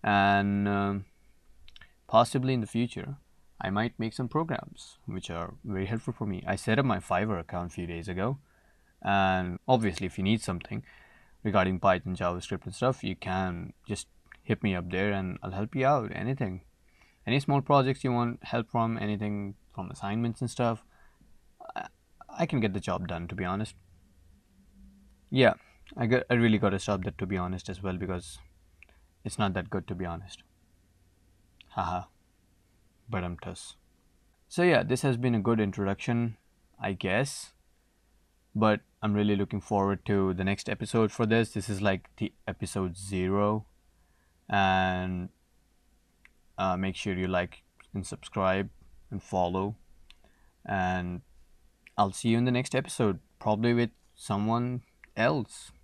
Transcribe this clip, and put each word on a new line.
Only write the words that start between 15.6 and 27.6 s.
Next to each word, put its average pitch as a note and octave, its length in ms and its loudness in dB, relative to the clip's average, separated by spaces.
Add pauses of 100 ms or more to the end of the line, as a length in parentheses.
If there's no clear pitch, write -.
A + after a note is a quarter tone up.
you C3 120 2
out. C3+ 280 2
Anything. A2 480 -4 (640)
Any C3 140 2
small C#3 200 2
projects C3+ 420 4
you B2+ 100 0
want A#2+ 320 -2
help A#2 260 -4
from, A#2 260 0
anything G#2 600 -4 (180)
from F#2 160 -10
assignments A2+ 500 -4
and A#2+ 100 -2
stuff, A#2 340 0 (920)
I, - 120 -8 (500)
I E3+ 80 0
can C3+ 140 -2
get G#2+ 120 0
the G2 80 -4
job F2+ 260 -4
done, F2 220 -6
to F#2 60 -10
be F#2 100 -6
honest. G2 300 -4 (1600)
Yeah, B2+ 240 6 (400)
I A#2 120 -2
got, B2 240 4
I B2 40 6
really A#2 220 6
gotta G2 220 2
stop F#2+ 260 -2
that, G2+ 140 -6
to F#2+ 80 -2
be F#2+ 100 -2
honest, F2+ 320 -4